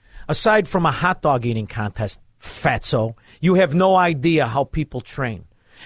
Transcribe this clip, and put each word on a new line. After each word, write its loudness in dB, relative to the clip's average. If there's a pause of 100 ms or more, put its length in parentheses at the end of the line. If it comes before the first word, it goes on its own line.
(280)
aside 2
from 0
a 2
hot -2
dog 0
eating -4
contest, -6 (200)
fatso, -2 (240)
you 4
have 4
no 4
idea 2
how -2
people -6
train. -8 (400)